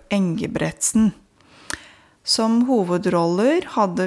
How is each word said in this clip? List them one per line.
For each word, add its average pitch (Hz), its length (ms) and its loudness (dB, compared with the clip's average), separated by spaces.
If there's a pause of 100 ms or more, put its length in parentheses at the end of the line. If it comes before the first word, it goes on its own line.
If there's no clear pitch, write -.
(140)
Engebretsen. 185 960 0 (1160)
Som 226 400 2
hovedroller 180 1000 0
hadde 185 400 -2